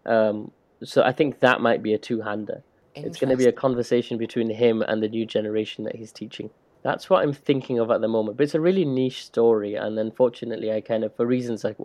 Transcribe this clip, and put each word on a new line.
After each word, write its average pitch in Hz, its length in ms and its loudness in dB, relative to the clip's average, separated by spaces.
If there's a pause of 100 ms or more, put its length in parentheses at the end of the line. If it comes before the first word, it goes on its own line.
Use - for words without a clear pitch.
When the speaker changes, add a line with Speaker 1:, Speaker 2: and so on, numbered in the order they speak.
Speaker 1:
Um, 110 460 2 (300)
so - 200 2
I 131 100 4
think 143 280 0
that 127 200 6
might 117 220 2
be 107 120 0
a 107 40 0
two-hander. 107 640 -8 (400)
It's 160 160 -10
gonna 131 180 2
be 127 80 2
a 123 40 8
Speaker 2:
Interesting. 117 120 2
Speaker 1:
conversation 120 580 0
between 113 320 -2
him 110 320 2
and 110 200 0
the 107 60 0
new 113 180 -4
generation 107 580 -4
that - 120 -8
he's 110 160 -16
teaching. - 380 -12 (320)
That's - 280 -4
what 185 120 6
I'm 147 120 0
thinking 131 460 -2
of 113 100 0
at 110 100 4
the 110 80 0
moment. 110 300 -2
But 151 60 4
it's 147 100 -2
a 160 60 0
really 185 260 2
niche 131 400 -2
story, 110 480 2
and 107 240 -4
unfortunately, 113 760 -2
I 107 80 0
kind 113 240 -2
of, 107 100 -6
for 120 120 0
reasons 120 380 -2
I, 107 100 -4 (100)